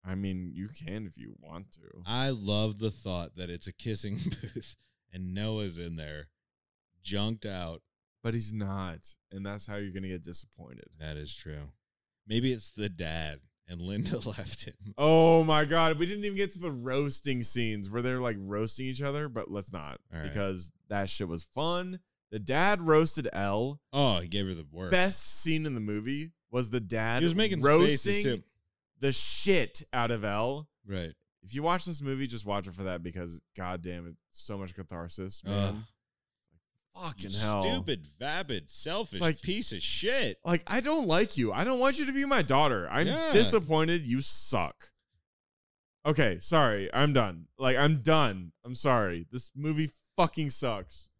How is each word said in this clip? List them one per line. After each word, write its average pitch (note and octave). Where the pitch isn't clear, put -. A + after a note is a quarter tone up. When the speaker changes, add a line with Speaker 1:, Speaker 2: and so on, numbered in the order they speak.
Speaker 1:
I F#2
mean, F#2
you F#2+
can G#2+
if D#2
you A1
want E2
to. -
Speaker 2:
I B2+
love G#2
the G#2+
thought F2
that F2+
it's E2+
a F2+
kissing G#2+
<laughs> -
booth -
and F#2
Noah's G#2
in E2+
there, D2+
junked G#2
out. F2
Speaker 1:
But A#2
he's G#2+
not, G2
and G2
that's G2+
how G#2
you're G2+
gonna F#2+
get F2+
disappointed. -
Speaker 2:
That D#2
is D2+
true. D2
Maybe A#2
it's A2+
the G#2
dad D#2+
and F2
Linda G#2+
<laughs> -
left -
him. G2+
Speaker 1:
Oh D#3+
my D#3
God, D#3+
we F3
didn't G#3
even G3
get G3
to F#3+
the F3
roasting C3
scenes G#2+
where A#2
they're, B2+
like, A#2+
roasting G#2+
each C3
other, C#3+
but A2+
let's G2+
not D2
Speaker 2:
All E2
right. F#2
Speaker 1:
because F#2
that G2
shit -
was E2+
fun. F3
The G#2+
dad E3+
roasted D#3
Elle. G#2+
Speaker 2:
Oh, C3
he F2
gave F#2+
her F#2
the D#2+
work. -
Speaker 1:
Best F#3
scene D#3
in C#3+
the A#2
movie A2+
was A#2+
the B2
dad A2+
Speaker 2:
He -
was E3
making F#3+
Speaker 1:
roasting D3+
Speaker 2:
faces, G3+
too. -
Speaker 1:
the C#3
shit -
out A#2+
of G#2+
Elle. A#2+
Speaker 2:
Right. F2+
Speaker 1:
If G2+
you D3
watch F3
this D#3+
movie, C3+
just A2+
watch G2+
it F2
for F#2+
that F2+
because, F2
goddamn, F2+
it's -
so G#2
much F#2
catharsis, F#2
Speaker 2:
Ugh. G2
Speaker 1:
man. A2
Fucking G#2
Speaker 2:
You G2+
Speaker 1:
hell. G#2+
Speaker 2:
stupid, F2+
vapid, C#3
selfish F#3
Speaker 1:
It's G2
like, D#3+
Speaker 2:
piece G3
of F#2+
shit. G3+
Speaker 1:
like, E3+
I G#3+
don't C#4+
like F3+
you. A2+
I A#2
don't B3+
want C4
you D4
to C4+
be C#4
my C4+
daughter. B2+
I'm C#3+
Speaker 2:
Yeah. D#4
Speaker 1:
disappointed. E3+
You B2+
suck. -
Okay, C3
sorry. A2+
I'm C#3+
done. F#2
Like, B2+
I'm D3
done. G#2+
I'm B2
sorry. G#2
This B2
movie D3+
fucking D#3+
sucks. G#2+